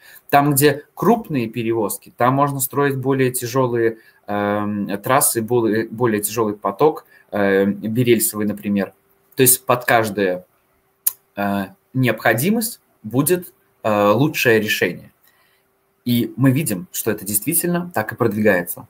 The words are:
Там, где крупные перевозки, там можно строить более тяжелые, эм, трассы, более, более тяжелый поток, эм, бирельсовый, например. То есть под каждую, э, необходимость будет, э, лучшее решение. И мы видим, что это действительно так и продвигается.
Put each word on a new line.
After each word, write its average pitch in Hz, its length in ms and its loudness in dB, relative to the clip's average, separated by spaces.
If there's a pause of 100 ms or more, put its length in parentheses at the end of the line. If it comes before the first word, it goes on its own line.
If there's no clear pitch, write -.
(300)
Там, 143 220 4
где 139 320 2 (100)
крупные 160 540 0
перевозки, 113 680 -4
там 123 160 2
можно 139 260 0
строить 135 380 -2
более 131 340 0
тяжелые, 120 680 -2 (280)
эм, 104 600 -2 (120)
трассы, 127 400 0
более, 110 460 0
более 110 340 -2
тяжелый 107 340 -2
поток, 143 500 0 (260)
эм, 98 440 2
бирельсовый, 110 680 0
например. 101 460 -2 (460)
То 135 60 4
есть - 220 2
под 123 200 0
каждую, 101 580 0 (920)
э, 101 280 -2 (280)
необходимость 131 880 0 (220)
будет, 143 500 -2 (300)
э, 104 280 4
лучшее 120 480 2
решение. - 520 -4 (920)
И 120 320 0
мы 131 140 4
видим, 117 400 -2
что - 200 -4
это 104 140 -6
действительно 175 680 -4
так - 200 -4
и - 20 -10
продвигается. 104 760 0